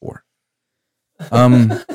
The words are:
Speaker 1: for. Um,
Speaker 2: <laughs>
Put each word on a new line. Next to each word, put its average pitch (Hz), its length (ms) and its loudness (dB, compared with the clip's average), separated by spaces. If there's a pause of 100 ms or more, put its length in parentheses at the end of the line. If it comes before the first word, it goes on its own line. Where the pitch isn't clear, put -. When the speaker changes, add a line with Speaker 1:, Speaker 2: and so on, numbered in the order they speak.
Speaker 1:
for. - 240 -20 (1080)
Um, 120 380 2
Speaker 2:
<laughs> - 260 -8